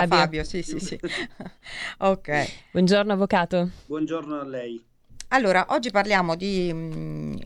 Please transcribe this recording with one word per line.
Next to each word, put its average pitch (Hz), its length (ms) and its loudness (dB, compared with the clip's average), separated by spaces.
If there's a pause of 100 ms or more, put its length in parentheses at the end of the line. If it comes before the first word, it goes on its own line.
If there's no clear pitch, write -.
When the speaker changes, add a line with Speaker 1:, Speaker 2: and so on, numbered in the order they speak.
Speaker 1:
Fabio. 175 120 4
Speaker 2:
Fabio, 156 260 2
sì, 175 180 -6
sì, - 180 -6
sì. - 200 -8
Speaker 3:
<laughs> - 1000 -10
Speaker 2:
Ok. 151 460 0 (260)
Speaker 1:
Buongiorno, 202 420 4
avvocato. 185 560 2 (160)
Speaker 3:
Buongiorno 156 560 -4
a - 20 -6
lei. 123 400 -8 (460)
Speaker 2:
Allora, 190 400 4
oggi 247 220 0
parliamo 196 440 2
di, 185 380 0
mm, 156 600 -6 (120)